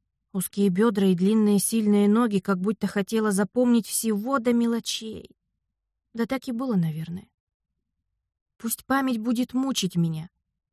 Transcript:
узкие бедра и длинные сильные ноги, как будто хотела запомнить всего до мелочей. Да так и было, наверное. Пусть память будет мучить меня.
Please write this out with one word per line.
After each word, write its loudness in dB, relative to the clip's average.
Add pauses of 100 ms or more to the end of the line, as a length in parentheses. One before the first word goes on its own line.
(340)
узкие 0
бедра 2
и 4
длинные 2
сильные 2
ноги, 2
как -2
будто -4
хотела -2
запомнить 2
всего -2
до 0
мелочей. -4 (800)
Да -2
так -6
и -4
было, -2
наверное. -2 (1300)
Пусть -8
память 0
будет -2
мучить -2
меня. -2 (420)